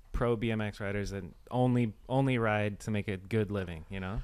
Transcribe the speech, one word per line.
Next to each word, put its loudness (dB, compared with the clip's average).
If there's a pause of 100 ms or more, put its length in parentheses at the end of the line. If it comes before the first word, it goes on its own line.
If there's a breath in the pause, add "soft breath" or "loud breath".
(120)
pro 2
B 0
M 0
X -4
riders -2
and -8 (200)
only, 4 (140)
only 2
ride 2
to -6
make 0
a -2
good 0
living, -4
you -8
know? -4